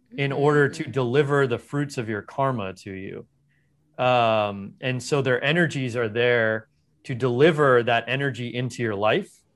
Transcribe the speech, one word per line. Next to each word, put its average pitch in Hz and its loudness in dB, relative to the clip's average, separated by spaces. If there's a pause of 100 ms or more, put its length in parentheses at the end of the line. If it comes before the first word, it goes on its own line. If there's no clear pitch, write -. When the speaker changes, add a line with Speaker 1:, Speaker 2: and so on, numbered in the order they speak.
(180)
Speaker 1:
in 139 -2
order 143 4
to 156 -6
Speaker 2:
Mm-hmm. 151 -8
Speaker 1:
deliver 135 2
the 117 -2
fruits 143 -6
of 113 -6
your 104 -4
karma 117 -4
to 98 -14
you. 95 -12 (760)
Um, 110 0
and 127 -4
so 143 0
their 127 0
energies 143 0
are 120 -2
there 113 2 (360)
to 135 -6
deliver 131 4
that 117 0
energy 123 -4
into 123 -6
your 110 -2
life. 110 0 (240)